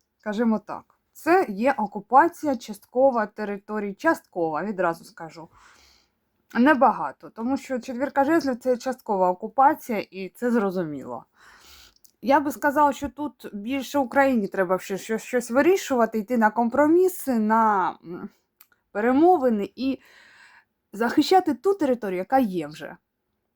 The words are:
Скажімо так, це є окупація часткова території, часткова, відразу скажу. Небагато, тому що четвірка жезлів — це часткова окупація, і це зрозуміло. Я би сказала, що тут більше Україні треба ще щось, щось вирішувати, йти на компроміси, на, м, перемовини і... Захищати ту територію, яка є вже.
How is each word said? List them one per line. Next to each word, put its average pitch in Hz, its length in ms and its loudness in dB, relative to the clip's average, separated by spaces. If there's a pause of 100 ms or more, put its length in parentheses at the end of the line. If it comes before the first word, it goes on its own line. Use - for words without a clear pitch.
(180)
Скажімо 214 400 -2
так, - 360 -14 (180)
це 349 360 2
є 214 240 -2
окупація 269 840 0
часткова 233 720 -2
території, 208 680 -8
часткова, 170 680 -2
відразу 175 400 -4
скажу. 165 440 -20 (1040)
Небагато, 226 760 2
тому 247 260 -6
що 262 220 -8
четвірка 269 460 -2
жезлів — 277 360 0
це 254 160 -2
часткова 214 540 -2
окупація, 220 680 0 (120)
і 190 180 -12
це 240 220 -4
зрозуміло. 165 760 -2 (1000)
Я 269 180 4
би 294 120 -4
сказала, 285 400 2
що 285 160 -8
тут - 440 -12
більше 233 460 -6
Україні 269 500 2
треба 185 300 0
ще 190 200 -8
щось, 220 240 -6
щось 240 280 -4
вирішувати, 247 680 2
йти 233 200 -2
на 214 120 4
компроміси, 285 880 2
на, 214 520 2 (140)
м, 185 240 -12 (640)
перемовини 254 840 4
і... 262 220 -4 (960)
Захищати 294 640 2
ту 392 200 -2
територію, 240 440 -2
яка 226 200 0
є 185 280 -2
вже. 151 300 -14 (600)